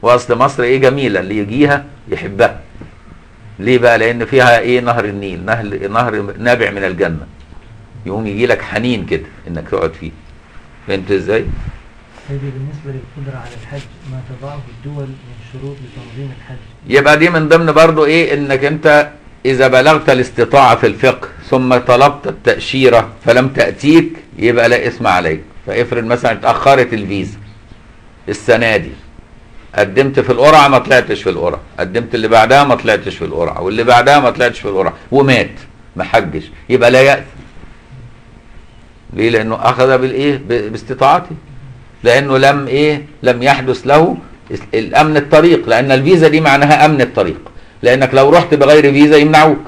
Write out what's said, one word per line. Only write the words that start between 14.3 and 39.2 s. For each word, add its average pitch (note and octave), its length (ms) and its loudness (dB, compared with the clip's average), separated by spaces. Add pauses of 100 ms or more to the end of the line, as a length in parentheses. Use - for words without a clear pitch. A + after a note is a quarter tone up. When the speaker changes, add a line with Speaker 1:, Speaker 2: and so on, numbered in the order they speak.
Speaker 2:
تضعه C3+ 380 -16
الدول C#3 360 -14
من C3 300 -18 (180)
شروط C#3 240 -14
لتنظيم A#2+ 640 -16
الحج؟ - 180 -18 (300)
Speaker 1:
يبقى C#3+ 320 4
دي E3+ 120 2
من D#3+ 180 -2
ضمن E3 240 2
برضو D#3+ 320 4
إيه؟ D#3 300 0
إنك C#3 300 -4
أنت D3 460 0 (360)
إذا C3 220 2
بلغت D3 420 2
الاستطاعة B2 680 2
في A#2 100 -2
الفقه A2 420 -2 (220)
ثم B2+ 260 0
طلبت C3 500 2
التأشيرة B2 840 0 (160)
فلم B2+ 240 2
تأتيك، C#3+ 640 0 (260)
يبقى A#2 300 2
لا A#2+ 180 0
إثم A#2+ 200 -6
عليك. E2+ 340 -2 (260)
فافرض A#2 380 -4
مثلًا A#2 280 -2
اتأخرت B2 600 0
الفيزا G2 460 -8 (880)
السنة A2+ 480 0
دي، E2 140 -4 (840)
قدمت B2+ 460 0
في B2 120 -2
القرعة C#3 360 4
ما C3 100 2
طلعتش B2 440 0
في F#2+ 80 -2
القرعة، E2 300 -2 (180)
قدمت F#2 360 -6
اللي A2 140 -4
بعدها A2+ 360 6
ما C3 100 2
طلعتش G2 420 -2
في E2+ 80 -8
القرعة، D#2+ 360 -6
واللي G#2+ 240 -4
بعدها B2+ 360 4
ما B2 100 2
طلعتش A#2+ 300 -2
في G#2 80 -8
القرعة، F#2+ 260 -2 (180)
ومات C3 380 2 (460)
ما F2 80 -6
حجش، E2 380 -2 (260)
يبقى A#2+ 220 2
لا C3 120 4
يأثم. C#3 220 2 (1900)
ليه؟ A2 180 -2